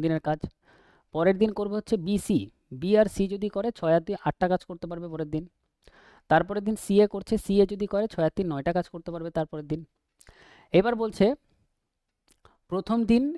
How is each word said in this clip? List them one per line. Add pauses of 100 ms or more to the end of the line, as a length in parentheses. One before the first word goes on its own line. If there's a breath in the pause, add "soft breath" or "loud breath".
দিনের
কাজ। (760 soft breath)
পরের
দিন
করবে
হচ্ছে (100)
বি (100)
সি, (420)
বি (100)
আর
সি (100)
যদি
করে (100)
ছয়
আর
দুই (120)
আটটা
কাজ
করতে
পারবে
পরের
দিন। (840 soft breath)
তারপরের
দিন
সিএ
করছে,
সিএ
যদি
করে,
ছয়
আর
তিন
নয়টা
কাজ
করতে
পারবে
তারপরের
দিন। (840 soft breath)
এবার
বলছে, (1300 soft breath)
প্রথম
দিন